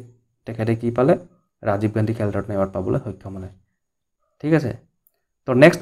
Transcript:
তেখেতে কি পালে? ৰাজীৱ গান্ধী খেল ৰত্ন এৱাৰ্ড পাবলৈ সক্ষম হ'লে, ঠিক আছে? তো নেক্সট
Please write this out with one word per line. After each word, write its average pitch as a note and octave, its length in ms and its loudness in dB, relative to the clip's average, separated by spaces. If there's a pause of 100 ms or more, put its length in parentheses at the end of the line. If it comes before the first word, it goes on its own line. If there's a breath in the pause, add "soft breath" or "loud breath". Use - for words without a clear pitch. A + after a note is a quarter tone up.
(460)
তেখেতে A2+ 280 -4
কি A#2 160 -4
পালে? C#3+ 280 2 (460)
ৰাজীৱ G#2+ 300 0
গান্ধী A2 200 -2
খেল G#2+ 160 -2
ৰত্ন G2+ 240 -6
এৱাৰ্ড G2 180 -2
পাবলৈ F#2+ 320 -4
সক্ষম G2 320 -12
হ'লে, F#2 100 -12 (960)
ঠিক D#3 140 0
আছে? A#2 220 0 (680)
তো C3 80 0
নেক্সট C#3 280 8